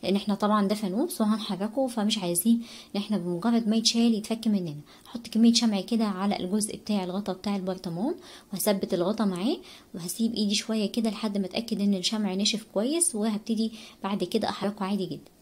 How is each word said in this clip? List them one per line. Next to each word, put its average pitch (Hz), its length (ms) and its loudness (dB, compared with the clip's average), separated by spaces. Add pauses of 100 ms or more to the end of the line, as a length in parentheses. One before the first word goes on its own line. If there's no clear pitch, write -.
لان 190 120 2
احنا 202 200 0
طبعًا 208 320 4
ده 208 80 2
فانوس 214 460 -2
وهنحركه، 214 640 0
فمش 220 300 0
عايزين 185 440 2 (340)
ان 202 60 0
احنا 208 160 -2
بمجرد 180 500 0
ما 214 80 4
يتشال 233 380 4
يتفك 220 340 -2
مننا. 175 340 0 (240)
هحط - 220 -12
كمية 233 260 6
شمع 226 280 2
كده 226 240 0
على 202 340 0
الجزء 208 360 -2
بتاع 202 280 -2
الغطا 185 300 -4
بتاع 202 220 -4
البرطمان، 185 600 -2 (380)
وهثبت 196 400 0
الغطا 196 320 2
معاه، 196 320 0 (380)
وهسيب 185 400 -2
ايدي 208 200 2
شوية 214 360 -2
كده 226 180 2
لحد 208 280 -2
ما 196 80 0
اتأكد 202 360 -2
ان 202 120 4
الشمع 196 400 0
نشف 202 400 0
كويس، 285 420 0
وهبتدي 214 560 0 (320)
بعد 202 200 -2
كده 208 260 0
احركه 196 360 -4
عادي 190 200 -2
جدًا. 143 260 -10 (100)